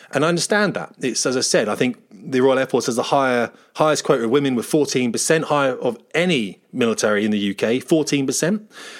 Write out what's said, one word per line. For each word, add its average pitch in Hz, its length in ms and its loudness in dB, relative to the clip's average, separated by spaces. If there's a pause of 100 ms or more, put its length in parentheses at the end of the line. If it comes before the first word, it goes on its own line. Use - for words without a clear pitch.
(140)
And 139 100 0
I 160 60 2
understand 175 460 0
that. - 260 -10
It's, - 240 -2
as 127 100 0
I 131 60 0
said, 117 260 2
I 104 80 -2
think 123 220 0 (120)
the - 300 -4
Royal 131 180 4
Air 135 80 0
Force 123 200 0
has 120 100 -2
the 117 80 0
higher, 127 480 0 (240)
highest 156 300 0
quota 131 180 2
of 113 60 -2
women, 139 260 2
with 110 100 -2
fourteen 131 460 0
percent 160 340 0
higher 139 300 0
of 117 220 -4 (180)
any 151 460 -2 (100)
military 110 540 0
in 107 60 0
the 107 80 0
U 101 140 -2
K, 117 280 -2
fourteen 147 440 0
percent. 165 460 -2 (280)